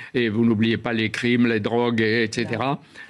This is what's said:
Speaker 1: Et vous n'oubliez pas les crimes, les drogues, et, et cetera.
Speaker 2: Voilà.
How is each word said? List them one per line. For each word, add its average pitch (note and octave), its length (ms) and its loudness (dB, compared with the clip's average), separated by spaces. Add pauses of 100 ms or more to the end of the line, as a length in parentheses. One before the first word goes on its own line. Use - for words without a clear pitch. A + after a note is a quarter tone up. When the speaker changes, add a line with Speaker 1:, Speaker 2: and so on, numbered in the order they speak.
(140)
Speaker 1:
Et A#2+ 140 0
vous A2 160 0
n'oubliez A2+ 340 2
pas - 140 -4
les A2 180 -2
crimes, A#2+ 380 2
les A2+ 140 0
drogues, A#2 400 0
et, A2+ 220 2
et G#2+ 100 -2
cetera. A2+ 240 -4
Speaker 2:
Voilà. C3+ 220 -2 (300)